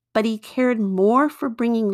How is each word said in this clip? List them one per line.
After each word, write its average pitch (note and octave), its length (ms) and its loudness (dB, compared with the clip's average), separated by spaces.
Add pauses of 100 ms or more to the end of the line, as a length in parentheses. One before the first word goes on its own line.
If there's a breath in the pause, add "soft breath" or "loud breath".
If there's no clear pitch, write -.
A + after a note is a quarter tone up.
(120)
but G#3+ 140 0
he A3 120 -4
cared B3 400 -2
more G#3 500 2
for C#4+ 200 -6
bringing A3+ 460 -2